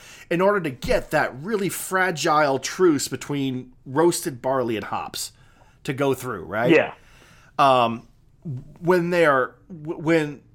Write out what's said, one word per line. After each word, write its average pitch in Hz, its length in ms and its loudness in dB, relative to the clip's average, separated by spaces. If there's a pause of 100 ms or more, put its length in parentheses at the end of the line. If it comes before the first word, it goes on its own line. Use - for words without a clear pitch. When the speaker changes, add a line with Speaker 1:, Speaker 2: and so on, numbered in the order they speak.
(300)
Speaker 1:
in 170 100 0
order 196 220 4
to 160 80 -4
get - 420 -4
that 123 300 0
really 202 260 -2
fragile 156 920 0
truce 165 500 2
between 131 640 -6 (120)
roasted 156 560 0
barley 127 360 -2
and 98 80 -6
hops - 480 -8 (500)
to 139 100 -4
go 135 200 0
through, 113 320 -6
right? 107 260 0
Speaker 2:
Yeah. 147 220 4 (680)
Speaker 1:
Um, 120 480 2 (720)
when 175 300 2
they 175 160 2
are, 135 300 2 (280)
w-, 165 160 -8
when, 151 420 0 (140)